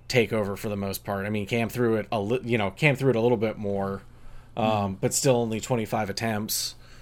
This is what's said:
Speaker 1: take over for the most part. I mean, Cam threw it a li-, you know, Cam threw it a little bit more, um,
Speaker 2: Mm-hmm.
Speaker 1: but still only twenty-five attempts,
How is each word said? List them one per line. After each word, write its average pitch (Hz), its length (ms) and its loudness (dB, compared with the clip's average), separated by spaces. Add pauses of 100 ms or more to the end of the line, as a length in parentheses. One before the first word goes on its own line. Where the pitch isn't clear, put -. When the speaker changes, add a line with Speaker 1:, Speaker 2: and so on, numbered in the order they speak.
Speaker 1:
take 117 240 2
over 101 240 0
for 107 140 -6
the 104 80 -2
most 98 260 -4
part. 98 220 -2
I 104 40 -2
mean, 107 160 -2
Cam 117 240 0
threw 117 260 2
it 104 160 -2
a 113 80 0
li-, 110 240 0
you 117 140 0
know, 101 140 0
Cam 147 240 2
threw 135 140 2
it 113 60 4
a 113 60 2
little 120 160 4
bit 107 200 -2
more, 98 440 -2 (540)
um, 110 100 0
Speaker 2:
Mm-hmm. 104 360 2
Speaker 1:
but 120 120 0
still 135 240 4
only 110 220 0
twenty-five 110 500 -2
attempts, 107 680 -4 (260)